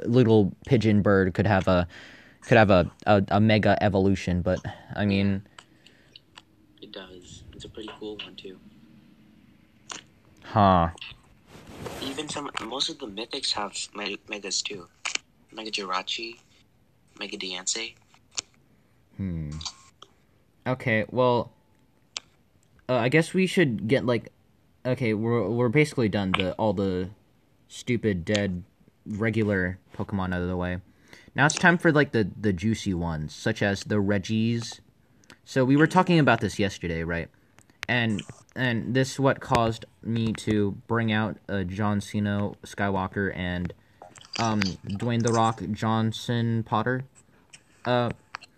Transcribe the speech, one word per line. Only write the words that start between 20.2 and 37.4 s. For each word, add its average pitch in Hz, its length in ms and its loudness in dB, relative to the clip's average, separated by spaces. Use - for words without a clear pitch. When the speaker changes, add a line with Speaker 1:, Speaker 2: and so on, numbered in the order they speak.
Speaker 1:
Okay, 123 460 -2
well, 123 400 2
uh, 127 60 0
I 120 140 2
guess 156 240 2
we 185 140 2
should 135 400 0
get, 117 180 2
like, 120 260 -2
okay, 123 280 0
we're, 110 360 0
we're 120 200 0
basically 135 400 2
done. 95 240 0
The, 95 200 0
all 107 200 0
the 92 360 -2
stupid, 104 560 -2
dead, 101 380 -2
regular 101 720 0
Pokemon 92 380 -4
out 90 80 -2
of 87 60 -2
the 90 100 -2
way. 90 220 -4
Now 131 100 4
it's 156 100 2
time 175 220 4
for, 170 140 4
like, 143 200 2
the, 107 180 0
the 104 140 0
juicy 101 400 -2
ones, 82 400 -4
such - 280 -4
as 101 240 0
the 104 140 0
Regis. 110 840 -2
So 131 200 0
we 135 100 4
were 156 120 8
talking 175 320 4
about 123 220 4
this 101 180 -4
yesterday, 85 440 -2
right? 85 260 -6